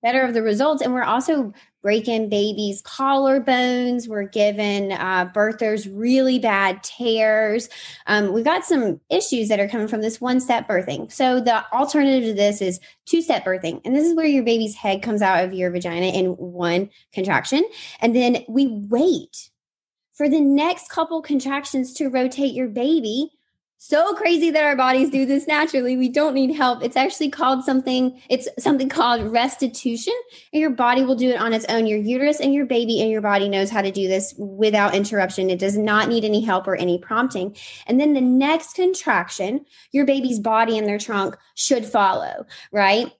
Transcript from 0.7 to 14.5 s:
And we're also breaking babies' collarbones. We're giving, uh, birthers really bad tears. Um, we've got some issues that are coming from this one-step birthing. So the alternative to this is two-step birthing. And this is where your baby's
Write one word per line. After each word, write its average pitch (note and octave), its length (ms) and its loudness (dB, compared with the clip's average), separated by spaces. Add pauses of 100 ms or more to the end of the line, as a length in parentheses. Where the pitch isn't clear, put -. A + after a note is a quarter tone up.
And B3+ 120 0
we're B3 100 -2
also B3 500 0 (280)
breaking A3 480 0
babies' G3+ 520 -2
collarbones. B3 1300 0
We're G#3 200 -6
giving, G#3 640 0
uh, F3+ 440 -2
birthers G#3+ 560 0
really B3+ 480 2
bad G3 440 2
tears. A3 880 0 (380)
Um, G#3 260 2
we've A3+ 120 0
got F4 200 0
some A3+ 340 0 (100)
issues A#3+ 400 -2
that G#3 100 2
are G3+ 80 2
coming G#3+ 200 -4
from G#3+ 140 -4
this A3 180 -4
one-step B3 480 0
birthing. F#3 440 -4
So B3+ 280 2
the A3+ 320 0
alternative C4+ 580 2
to A3 40 -2
this G#3 260 2
is F3+ 200 -2 (260)
two-step E4 400 0
birthing. F#3 400 -4
And B3+ 100 0
this D4+ 100 4
is E4+ 100 2
where D#4+ 100 2
your C#4 180 4
baby's A3+ 320 0